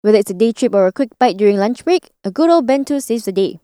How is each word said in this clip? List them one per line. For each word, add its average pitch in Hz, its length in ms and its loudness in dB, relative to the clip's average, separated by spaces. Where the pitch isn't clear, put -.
Whether 214 160 4
it's 202 120 -4
a - 20 -6
day 220 200 0
trip - 200 -2
or 196 140 2
a 190 60 -2
quick 262 160 -4
bite 226 160 2
during 202 220 2
lunch 214 260 -2
break, 349 280 -2
a 202 80 -6
good 320 180 0
old 339 160 2
bento 277 340 -2
saves 233 260 -6
the 190 80 -6
day. 185 300 -2